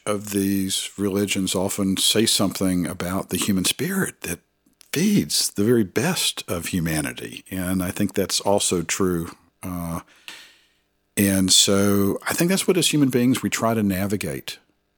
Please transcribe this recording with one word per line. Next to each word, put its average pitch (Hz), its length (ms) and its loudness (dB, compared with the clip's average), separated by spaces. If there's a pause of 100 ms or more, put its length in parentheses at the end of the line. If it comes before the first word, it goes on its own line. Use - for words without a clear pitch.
of 104 260 -4
these 98 680 -2
religions 98 560 -2
often 98 420 -2
say 110 300 2
something 92 600 0
about 90 440 -6
the 90 80 -2
human 92 260 0
spirit 185 580 -2
that - 180 -8 (520)
feeds 180 580 0
the 101 140 0
very 117 200 4
best - 640 -2
of 87 180 -4
humanity. 73 840 -4
And 92 320 -2
I 90 80 -4
think 101 240 -2
that's 95 260 -2
also 98 420 2
true. 85 480 -2 (320)
Uh, 87 380 -6 (1160)
and 98 360 4
so 101 680 4 (100)
I - 60 -2
think 175 160 2
that's 190 180 0
what, 185 80 4
as 160 160 2
human 147 160 4
beings, 123 340 2
we 104 80 0
try 113 240 0
to 113 80 0
navigate, 95 760 -2 (400)